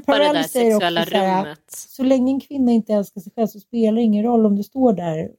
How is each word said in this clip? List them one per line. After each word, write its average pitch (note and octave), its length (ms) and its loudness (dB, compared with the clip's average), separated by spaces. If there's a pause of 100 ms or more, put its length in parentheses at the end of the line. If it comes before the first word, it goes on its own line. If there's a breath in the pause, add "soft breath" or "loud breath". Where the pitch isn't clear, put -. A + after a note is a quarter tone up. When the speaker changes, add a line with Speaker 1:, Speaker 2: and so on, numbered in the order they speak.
Speaker 1:
Perel D4 300 2
Speaker 2:
där D#4+ 80 -2
Speaker 1:
säger A#3 320 0
också G#3 40 0
Speaker 2:
sexuella E3+ 260 0
Speaker 1:
så - 100 -8
här, F#3+ 280 0
Speaker 2:
rummet. D3+ 240 -12
Speaker 1:
så - 360 -12
länge C4 300 2
en C#4 60 -4
kvinna C4 320 -2
inte A3 220 0
älskar G3+ 280 -4
sig - 140 -20
själv A#3 120 0
så G#3 120 -20
spelar A3 360 -2
det A#3 60 0
ingen G#3 240 2
roll A#3 200 2
om G3+ 100 2
du G3+ 80 -2
står B3+ 300 2
där E3+ 460 -4